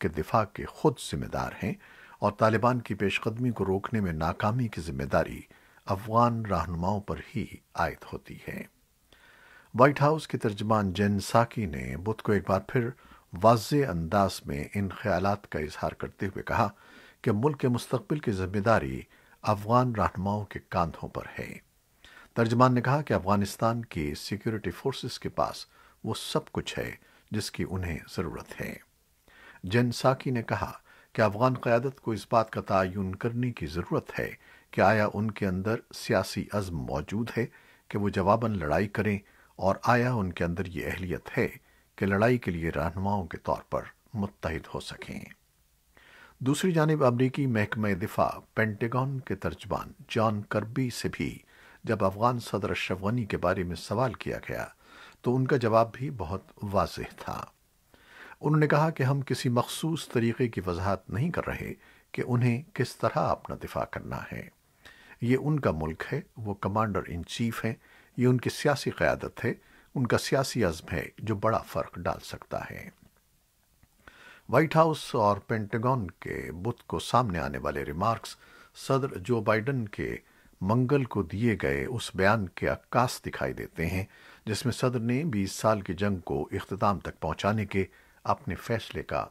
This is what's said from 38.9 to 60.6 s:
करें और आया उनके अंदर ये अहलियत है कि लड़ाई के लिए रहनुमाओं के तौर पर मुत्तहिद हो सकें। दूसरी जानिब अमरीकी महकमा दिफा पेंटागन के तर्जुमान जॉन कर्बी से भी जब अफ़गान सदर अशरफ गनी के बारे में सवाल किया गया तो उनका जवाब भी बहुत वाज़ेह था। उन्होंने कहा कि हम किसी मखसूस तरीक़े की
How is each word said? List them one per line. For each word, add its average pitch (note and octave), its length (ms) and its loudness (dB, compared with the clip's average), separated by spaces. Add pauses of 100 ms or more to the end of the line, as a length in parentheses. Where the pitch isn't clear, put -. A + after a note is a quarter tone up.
करें G2+ 260 0 (380)
और F#2+ 280 2
आया B2 280 4
उनके F#2 300 -2
अंदर E2+ 240 -2
ये D2+ 160 -6
अहलियत E2+ 460 -6
है G#2+ 160 0 (520)
कि G#2 80 0
लड़ाई A2 320 4
के - 120 -4
लिए E2 200 -2
रहनुमाओं F2 560 -2
के - 120 -12
तौर - 340 -4
पर - 180 -4 (260)
मुत्तहिद E2+ 500 -4
हो C2 160 -8
सकें। - 420 -12 (1160)
दूसरी D3 320 2
जानिब D#3 320 4
अमरीकी C3 440 4
महकमा G#2+ 480 2
दिफा F#2+ 300 0 (300)
पेंटागन B2 600 0 (100)
के G2 80 0
तर्जुमान - 580 -6 (160)
जॉन A2 400 2
कर्बी A#2 420 -2
से - 180 -4
भी C#2 200 -2 (560)
जब G#2+ 180 2
अफ़गान A2 360 2
सदर G2+ 300 -2
अशरफ F#2 320 -2
गनी A2+ 240 0
के F#2+ 120 -2
बारे F2+ 260 2
में F2 140 -4
सवाल A2+ 380 -2
किया A1 240 -6
गया - 320 -8 (520)
तो A#2+ 100 2
उनका C3 240 2
जवाब A2+ 360 4
भी C#3 240 -6
बहुत F#2+ 280 -6 (180)
वाज़ेह F#2+ 560 0
था। - 320 -10 (920)
उन्होंने D3+ 240 4
कहा D#3 240 4
कि D3 140 0
हम C#3 180 2
किसी C3 280 0
मखसूस D#3 600 0
तरीक़े A#2 360 2
की A2 120 -4